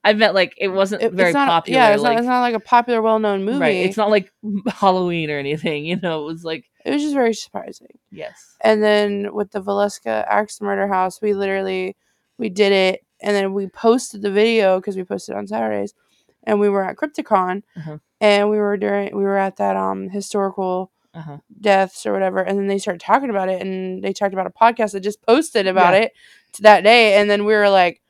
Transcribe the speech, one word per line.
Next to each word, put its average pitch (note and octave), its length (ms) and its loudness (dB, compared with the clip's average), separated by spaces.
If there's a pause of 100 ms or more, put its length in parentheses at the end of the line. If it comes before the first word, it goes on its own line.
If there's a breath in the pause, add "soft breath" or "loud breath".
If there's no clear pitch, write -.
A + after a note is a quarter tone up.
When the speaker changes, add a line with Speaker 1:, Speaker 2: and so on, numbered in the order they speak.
Speaker 1:
I G#3+ 100 4
meant, G#3 220 2
like, F#3 220 0
it G3 120 -2
wasn't F#3+ 340 -2
Speaker 2:
It, A3+ 40 0
it's F3+ 80 -4
Speaker 1:
very C#4 180 2
Speaker 2:
not, C#4 140 2
Speaker 1:
popular, E3+ 320 0
Speaker 2:
yeah, A3 140 6
it's G#3+ 100 0
not, A#3+ 60 2
Speaker 1:
like A3+ 100 0
Speaker 2:
it's A#3+ 80 -2
not, B3 140 0
like, A#3+ 140 0
a G#3+ 40 -4
popular, A#3+ 420 2
well-known A3 420 0
movie. A#3+ 160 -4
Speaker 1:
Right. A3 160 2 (100)
It's G3 120 -2
not G#3+ 120 0
like G#3 220 0 (120)
<laughs> G3+ 240 -6
Halloween F3+ 600 0
or D3 80 -4
anything, D3 480 -4
you E3+ 120 -4
know? E3 240 -4
It D3 40 -8
was, E3 180 -10
like E3 220 -8 (200)
Speaker 2:
It - 80 -4
was C#4+ 100 -2
just D4+ 100 -4
very A#3+ 200 2
surprising. - 680 -14 (120)
Speaker 1:
Yes. - 500 -18
Speaker 2:
And A3 220 2
then G#3 500 0
with G#3 180 -6
the G3+ 100 -8
Valeska G3+ 640 -2
Axe G#3 340 -2
Murder G3 260 -4
House, F#3 340 -2
we G#3 120 0
literally, F#3+ 640 -4 (440)
we A3+ 100 -6
did G3 220 2
it, F#3+ 340 2 (160)
and G3+ 140 -2
then G3 180 -2
we G3 140 -6
posted A3+ 560 -2
the G3+ 80 -2
video G3+ 500 2
'cause F#3+ 160 -8
we F#3 60 -8
posted G3 320 -10
on G3+ 100 -8
Saturdays, A#2 480 -6 (500)
and G#3 160 0
we G#3 100 2
were G3 140 0
at F#3 120 -8
Crypticon, G3+ 680 -2 (160)
Speaker 1:
Uh-huh. D3+ 200 -12 (240)
Speaker 2:
and G#3 280 4
we G#3+ 80 0
were G#3 200 0
during, G3+ 380 -4
we G3 80 -2
were G3 140 0
at F#3+ 200 -2
that, G3 180 -2
um, F#3+ 340 -4
historical F#3+ 840 -4 (220)
Speaker 1:
Uh-huh. D#3 240 -16 (220)
Speaker 2:
deaths G3 460 2
or G#3 80 -2
whatever, F#3+ 260 0
and F#3+ 180 -2
then G3 100 -2
they G3 120 0
started F3+ 220 -6
talking B3+ 280 0
about F#3+ 200 -4
it, F#3 120 -4
and F#3+ 420 -8
they G3 100 -4
talked G3 200 -4
about F#3 140 -6
a F3+ 40 -10
podcast A3+ 420 0
that G3 80 -8
just G3+ 220 -8
posted A#3 440 2
about F#3 260 4
Speaker 1:
Yeah. G3+ 80 6
Speaker 2:
it A3+ 120 -4 (400 soft breath)
to - 100 -16
that G3+ 200 10
day, A3 320 6
and G#3 140 4
then G#3 160 2
we G#3+ 80 2
were G#3 160 4
like F3+ 400 2